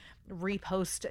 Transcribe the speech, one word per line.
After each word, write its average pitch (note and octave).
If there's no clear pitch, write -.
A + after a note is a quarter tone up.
repost, F#3+